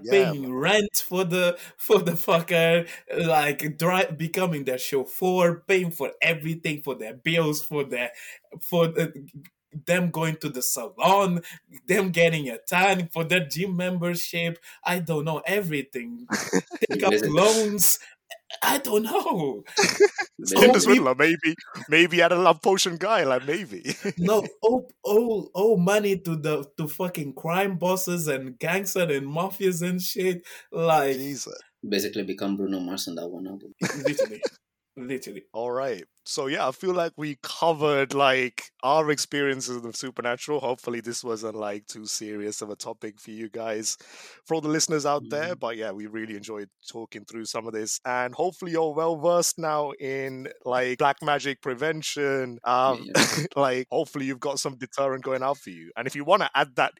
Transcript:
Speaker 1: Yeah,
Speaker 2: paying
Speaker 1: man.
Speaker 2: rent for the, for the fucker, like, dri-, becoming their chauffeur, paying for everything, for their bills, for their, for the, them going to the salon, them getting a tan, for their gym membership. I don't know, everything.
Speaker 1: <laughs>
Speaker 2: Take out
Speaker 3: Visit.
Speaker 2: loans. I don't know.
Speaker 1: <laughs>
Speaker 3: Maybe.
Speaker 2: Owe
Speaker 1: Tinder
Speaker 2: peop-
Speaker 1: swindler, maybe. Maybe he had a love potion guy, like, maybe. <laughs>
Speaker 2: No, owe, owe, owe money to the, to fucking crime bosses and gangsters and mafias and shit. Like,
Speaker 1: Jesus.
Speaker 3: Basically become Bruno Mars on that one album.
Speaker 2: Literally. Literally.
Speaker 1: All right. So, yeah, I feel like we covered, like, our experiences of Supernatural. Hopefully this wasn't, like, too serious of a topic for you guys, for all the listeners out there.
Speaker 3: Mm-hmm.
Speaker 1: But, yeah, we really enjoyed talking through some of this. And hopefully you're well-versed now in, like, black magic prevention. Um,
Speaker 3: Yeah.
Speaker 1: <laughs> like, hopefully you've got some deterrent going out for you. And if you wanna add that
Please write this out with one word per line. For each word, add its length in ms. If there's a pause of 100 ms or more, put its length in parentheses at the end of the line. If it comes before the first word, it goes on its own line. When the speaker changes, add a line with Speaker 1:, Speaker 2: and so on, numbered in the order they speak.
Speaker 1:
Yeah, 80
Speaker 2:
paying 300
Speaker 1:
man. 100
Speaker 2:
rent 560
for 160
the, 340 (180)
for 220
the 140
fucker, 720 (320)
like, 580
dri-, 400
becoming 480
their 140
chauffeur, 880
paying 240
for 220 (100)
everything, 600
for 120
their 200
bills, 500
for 180
their, 300 (480)
for 260
the, 260 (760)
them 260
going 240
to 120
the 140
salon, 800 (480)
them 240
getting 360
a 100
tan, 540
for 120
their 200
gym 320
membership. 840 (240)
I 160
don't 240
know, 200
everything. 840
Speaker 1:
<laughs> 580
Speaker 2:
Take 140
out 80
Speaker 3:
Visit. 220
Speaker 2:
loans. 680 (640)
I 160
don't 240
know. 680
Speaker 1:
<laughs> 80 (600)
Speaker 3:
Maybe. 180
Speaker 2:
Owe 40
Speaker 1:
Tinder 140
Speaker 2:
peop- 80
Speaker 1:
swindler, 320
maybe. 400 (340)
Maybe 280
he 60
had 100
a 60
love 240
potion 340
guy, 280
like, 220
maybe. 480 (120)
<laughs> 120
Speaker 2:
No, 260 (180)
owe, 240 (180)
owe, 500
owe 220
money 440
to 160
the, 280 (140)
to 100
fucking 460
crime 440
bosses 500
and 300
gangsters 580
and 100
mafias 560
and 180
shit. 420 (300)
Like, 440
Speaker 1:
Jesus. 380 (340)
Speaker 3:
Basically 360
become 320
Bruno 240
Mars 280
on 80
that 120
one 180
album. 280 (300)
Speaker 2:
Literally. 380 (540)
Literally. 560
Speaker 1:
All 180
right. 340 (240)
So, 200
yeah, 180
I 60
feel 200
like 240
we 280
covered, 680
like, 520 (180)
our 300
experiences 720
of 100
Supernatural. 640
Hopefully 420
this 220
wasn't, 320
like, 320
too 180
serious 580
of 80
a 40
topic 460
for 100
you 180
guys, 480 (480)
for 120
all 40
the 80
listeners 380
out 240
there. 200
Speaker 3:
Mm-hmm. 100
Speaker 1:
But, 160
yeah, 160
we 160
really 260
enjoyed 340 (220)
talking 360
through 180
some 240
of 60
this. 300
And 300
hopefully 380
you're 200
well-versed 640
now 440
in, 480 (160)
like, 340
black 240
magic 400
prevention. 1040
Um, 500
Speaker 3:
Yeah. 80 (180)
Speaker 1:
<laughs> 140
like, 380
hopefully 320
you've 160
got 180
some 200
deterrent 440
going 220
out 140
for 120
you. 260
And 120
if 80
you 80
wanna 320
add 180
that 260